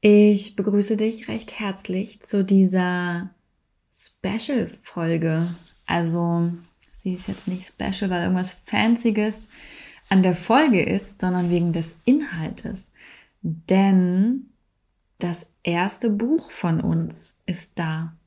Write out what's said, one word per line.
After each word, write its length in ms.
Ich 560
begrüße 400
dich 320
recht 280
herzlich 640
zu 220
dieser 840
Special-Folge. 1500
Also, 640
sie 220
ist 160
jetzt 180
nicht 180
special, 440
weil 140
irgendwas 280
Fancyes 960
an 120
der 140
Folge 480
ist, 380
sondern 280
wegen 220
des 320
Inhaltes. 880
Denn 1040
das 300
erste 460
Buch 420
von 280
uns 560
ist 340
da. 340